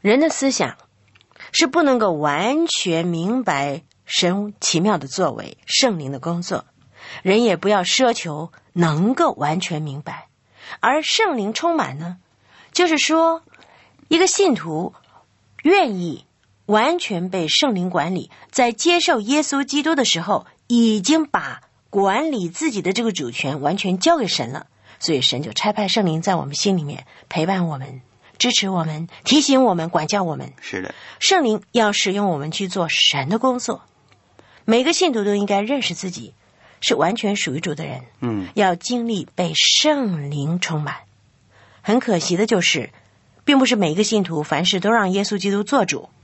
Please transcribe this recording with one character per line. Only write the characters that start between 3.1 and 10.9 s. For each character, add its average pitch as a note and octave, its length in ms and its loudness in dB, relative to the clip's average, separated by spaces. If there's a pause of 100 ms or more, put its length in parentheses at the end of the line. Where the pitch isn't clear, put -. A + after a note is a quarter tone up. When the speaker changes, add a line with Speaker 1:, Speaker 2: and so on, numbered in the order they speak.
Speaker 1:
白 C#3+ 380 -2 (240)
神 G3+ 540 -2
奇 - 200 0
妙 G3+ 160 2
的 C#3+ 100 -6
作 D3 260 -2
为， - 340 -12
圣 A3+ 320 0
灵 C3+ 120 -8
的 C#3 80 -8
工 E3+ 240 -4
作， - 220 -6 (580)
人 G3+ 200 4
也 G#3 140 4
不 F3+ 120 -2
要 G#3 160 4
奢 A#3+ 280 2
求 D#3 400 -6 (200)
能 E3+ 420 2
够 D#4+ 180 2
完 D3+ 280 -2
全 D#3 220 -6
明 D3 180 -8
白。 - 280 -14 (520)
而 D4 220 2